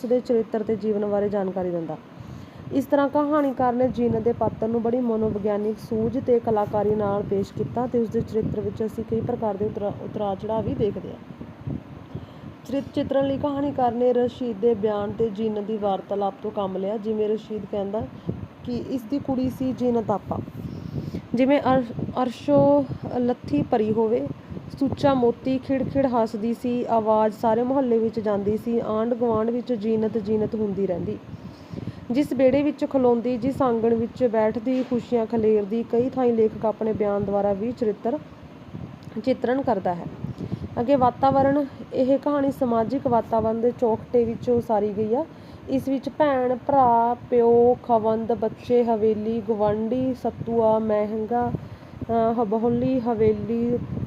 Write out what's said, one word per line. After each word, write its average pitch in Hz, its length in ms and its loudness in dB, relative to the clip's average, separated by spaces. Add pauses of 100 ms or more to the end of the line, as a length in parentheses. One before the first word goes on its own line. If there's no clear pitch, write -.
ਦੇ 247 140 2
ਚਰਿੱਤਰ 226 420 0
ਤੇ 214 140 -2
ਜੀਵਨ 208 300 0
ਬਾਰੇ 202 220 2
ਜਾਣਕਾਰੀ 190 420 -2
ਦਿੰਦਾ। 160 260 -4 (760)
ਇਸ 262 120 0
ਤਰ੍ਹਾਂ 285 240 2
ਕਹਾਣੀਕਾਰ 277 640 2
ਨੇ 254 160 2
ਜੀਨਤ 226 340 0
ਦੇ 233 100 2
ਪਾਤਰ 220 360 -2
ਨੂੰ 233 140 0
ਬੜੀ 233 180 0
ਮਨੋਵਿਗਿਆਨਿਕ 214 800 0
ਸੂਝ 226 480 -2
ਤੇ 240 140 4
ਕਲਾਕਾਰੀ 208 540 0
ਨਾਲ 202 280 0
ਪੇਸ਼ 196 300 -2
ਕੀਤਾ 233 340 -4
ਤੇ 240 120 0
ਉਸ 226 100 0
ਦੇ 226 120 -2
ਚਰਿੱਤਰ 214 400 -2
ਵਿੱਚ 208 260 -4
ਅਸੀਂ 214 240 -6
ਕਈ 220 100 0
ਪ੍ਰਕਾਰ 226 340 -2
ਦੇ 196 100 -4
ਉਤਰਾ-, 208 280 -4 (100)
ਉਤਰਾਅ 202 320 -4
ਚੜ੍ਹਾਅ 214 280 -4
ਵੀ 247 120 -2
ਦੇਖਦੇ 202 340 -2
ਹਾਂ। - 80 -12 (1500)
ਚਰਿੱਤਰ 269 280 -6
ਚਿੱਤਰਣ 277 320 0
ਲਈ 269 120 -2
ਕਹਾਣੀਕਾਰ 277 540 -2
ਨੇ 247 200 2
ਰਸ਼ੀਦ 240 440 -2
ਦੇ 233 180 2
ਬਿਆਨ 208 380 -2
ਤੇ 220 180 -2
ਜੀਨਤ 208 340 -2
ਦੀ 214 120 -4
ਵਾਰਤਾਲਾਪ 196 640 -2
ਤੋਂ 214 80 -6
ਕੰਮ 190 260 -4
ਲਿਆ। 196 200 -2
ਜਿਵੇਂ 214 320 -2
ਰਸ਼ੀਦ 214 420 -4
ਕਹਿੰਦਾ 208 360 -4 (580)
ਕਿ 240 80 -6
ਇਸ 254 300 -4
ਦੀ 285 160 -4
ਕੁੜੀ 262 320 -2
ਸੀ 262 220 -4
ਜੀਨਤ 233 380 0
ਆਪਾ, - 280 -4 (960)
ਜਿਵੇਂ 262 260 4
ਅਰ-, 247 420 0 (200)
ਅਰਸ਼ੋ 285 640 4 (340)
ਲੱਥੀ 254 440 0
ਪਰੀ 214 300 0
ਹੋਵੇ, 226 360 0 (500)
ਸੁੱਚਾ 277 360 2
ਮੋਤੀ 247 440 2
ਖਿੜਖਿੜ 269 480 0
ਹੱਸਦੀ 233 480 0
ਸੀ, 247 340 -2
ਆਵਾਜ਼ 220 460 4
ਸਾਰੇ 220 280 2
ਮੁਹੱਲੇ 247 360 2
ਵਿੱਚ 226 220 -2
ਜਾਂਦੀ 202 360 0
ਸੀ, 233 300 -2
ਆਂਢ 220 280 0
ਗੁਆਂਢ 226 360 0
ਵਿੱਚ 240 220 -2
ਜੀਨਤ 220 460 0
ਜੀਨਤ 214 360 -2
ਹੁੰਦੀ 196 320 -2
ਰਹਿੰਦੀ, 175 320 -4 (920)
ਜਿਸ 285 220 0
ਵਿਹੜੇ 262 300 4
ਵਿੱਚ 285 220 -2
ਖਲੋਂਦੀ, 247 520 2
ਜਿਸ 254 260 -2
ਆਂਗਣ 233 320 2
ਵਿੱਚ 226 300 -2
ਬੈਠਦੀ, 226 580 2
ਖੁਸ਼ੀਆਂ 233 440 -2
ਖਲੇਰਦੀ। 220 640 2
ਕਈ 240 180 2
ਥਾਈਂ 247 220 2
ਲੇਖਕ 220 340 2
ਆਪਣੇ 220 260 0
ਬਿਆਨ 202 320 0
ਦੁਆਰਾ 202 280 2
ਵੀ 214 200 -2
ਚਰਿੱਤਰ 233 460 -2 (1080)
ਚਿੱਤਰਣ 254 380 0
ਕਰਦਾ 202 320 0
ਹੈ। 170 100 -8 (760)
ਅੱਗੇ 240 140 2
ਵਾਤਾਵਰਣ। 269 720 4 (300)
ਇਹ 262 240 4
ਕਹਾਣੀ 277 340 0
ਸਮਾਜਿਕ 240 540 0
ਵਾਤਾਵਰਣ 226 480 2
ਦੇ 226 160 2
ਚੌਖਟੇ 233 540 2
ਵਿੱਚ 226 260 -4
ਉਸਾਰੀ 214 460 2
ਗਈ 214 180 0
ਆ। 302 100 0 (440)
ਇਸ 262 200 0
ਵਿੱਚ 269 200 -2
ਭੈਣ, 254 480 2
ਭਰਾ, 240 600 4 (140)
ਪਿਓ, 240 460 6 (120)
ਖਵੰਦ, 226 440 2
ਬੱਚੇ, 226 520 2
ਹਵੇਲੀ, 220 560 2
ਗੁਆਂਢੀ, 220 720 0
ਸਤੂਆ, 226 640 2
ਮਹਿੰਗਾ, 220 760 0
ਅਹ, - 880 -2
ਹਬੋਲੀ, 240 580 0
ਹਵੇਲੀ, 226 800 0 (280)